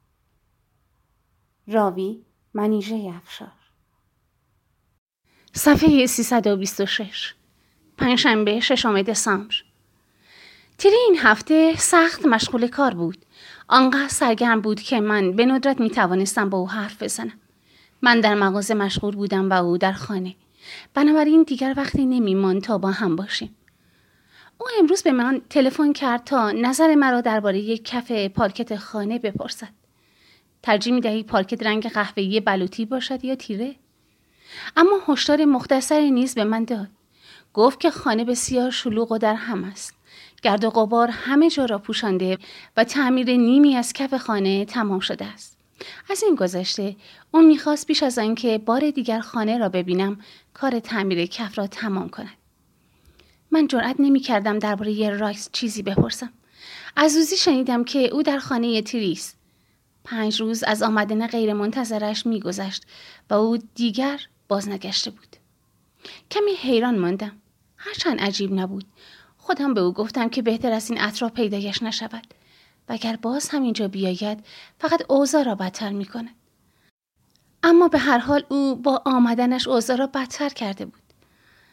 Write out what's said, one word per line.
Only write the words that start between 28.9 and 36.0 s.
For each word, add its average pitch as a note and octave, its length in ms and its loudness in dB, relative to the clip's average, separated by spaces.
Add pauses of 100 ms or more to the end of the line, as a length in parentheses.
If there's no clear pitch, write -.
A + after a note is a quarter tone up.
بپرسد. G#3 500 -8 (920)
"ترجیح A3 320 0
می‌دهی A3+ 280 -2
پارکت G3+ 400 -2
رنگ G#3+ 260 -2
قهوه‌ای G3+ 520 -2
بلوطی G3 440 -2
باشد B3+ 400 -6
یا C4 100 -4
تیره؟" B3+ 420 -8 (1000)
اما F#4+ 220 6 (100)
هشدار D4 360 2
مختصری C#4+ 680 2